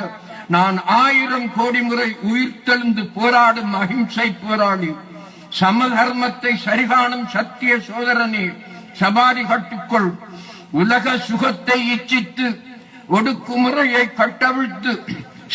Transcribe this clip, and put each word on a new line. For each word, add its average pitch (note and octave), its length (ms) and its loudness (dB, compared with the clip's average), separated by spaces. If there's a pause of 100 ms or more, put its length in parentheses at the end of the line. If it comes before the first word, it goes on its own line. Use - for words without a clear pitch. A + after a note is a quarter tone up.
(540)
நான் F#3 240 4 (240)
ஆயிரம் C4 440 2 (100)
கோடி A#3+ 260 0
முறை A#3+ 260 -2 (220)
உயிர்த்தெழுந்து A#3+ 720 0 (120)
போராடும் A3+ 680 2
அகிம்சை A3+ 440 -2 (160)
போராளி, G3+ 480 0 (680)
சமதர்மத்தை B3 920 2 (120)
சரிகாணும் B3 720 2
சத்திய A#3 380 -2 (160)
சோதரனே, A#3 580 0 (540)
சமாதி A#3+ 500 4
கட்டுக்குள். G#3 600 0 (720)
உலக B3 360 2 (120)
சுகத்தை A#3+ 500 0 (160)
இச்சித்து A#3+ 520 -2 (720)
ஒடுக்குமுறையை B3 880 2 (160)
கட்டவிழ்த்து, B3 720 0 (600)